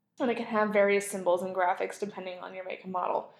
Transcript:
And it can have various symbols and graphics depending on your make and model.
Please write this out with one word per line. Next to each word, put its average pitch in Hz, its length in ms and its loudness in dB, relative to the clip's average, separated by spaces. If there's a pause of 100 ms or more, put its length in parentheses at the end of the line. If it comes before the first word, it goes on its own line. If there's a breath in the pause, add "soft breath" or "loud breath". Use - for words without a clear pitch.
(200)
And 262 100 2
it 226 80 0
can 233 80 -4
have 214 240 2
various 202 400 4
symbols 180 320 2
and 185 140 -4
graphics 185 440 0
depending 185 420 -8
on 190 120 -12
your 185 120 -10
make - 180 -10
and 185 100 -10
model. - 460 -2